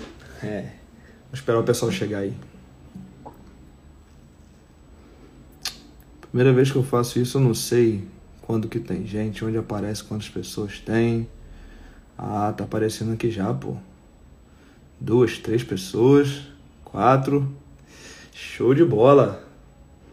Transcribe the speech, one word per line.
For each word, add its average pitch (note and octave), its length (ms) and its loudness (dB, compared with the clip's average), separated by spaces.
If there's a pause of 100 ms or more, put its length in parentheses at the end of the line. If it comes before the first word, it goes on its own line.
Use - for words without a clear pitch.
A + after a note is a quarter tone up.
(420)
É, G#2 180 -6
vou - 720 -18
esperar A#2 240 -2
o G#2+ 60 0
pessoal A#2 260 0
chegar G2+ 280 -4
aí. G2 160 -4 (4000)
Primeira B2+ 220 4
vez C3 180 4
que - 60 -2
eu B2+ 60 2
faço A#2+ 360 -2
isso, B2 200 -2
eu - 20 2
não A#2+ 140 4
sei A2 520 0 (360)
quando A2+ 260 -2
que A#2 100 -6
tem F#2+ 280 -6
gente, G#2+ 360 -6
onde A2 140 -4
aparece, G#2 480 -6
quantas G#2+ 240 -8
pessoas F#2+ 520 -10
tem. A#2 460 0 (920)
Ah, G#2 360 -4
tá G2+ 100 -8
aparecendo A2 480 -4
aqui A2+ 180 -2
já, G2+ 240 -2
pô. - 220 -8 (1200)
Duas, A2+ 380 2
três A#2 260 -2
pessoas, C3+ 800 2 (420)
quatro. C3+ 680 2 (840)
Show - 400 0
de E3 100 6
bola! A#2+ 580 6 (720)